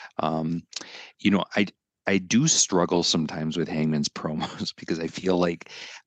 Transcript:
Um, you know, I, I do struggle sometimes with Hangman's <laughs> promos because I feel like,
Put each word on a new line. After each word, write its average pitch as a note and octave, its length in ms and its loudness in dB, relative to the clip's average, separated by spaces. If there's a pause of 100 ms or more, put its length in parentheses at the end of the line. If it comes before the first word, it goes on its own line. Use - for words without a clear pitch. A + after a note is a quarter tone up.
(180)
Um, D#2+ 440 -2 (560)
you G2+ 120 0
know, F#2+ 140 4 (120)
I, G#2 100 4 (400)
I G2 120 4
do A2 280 4
struggle F2 560 4
sometimes D#2+ 540 0
with E2 120 0
Hangman's D#2 400 0
<laughs> - 0 -
promos - 680 -6
because F2 240 -4
I E2 80 -4
feel F2+ 300 0
like, F2 320 0 (360)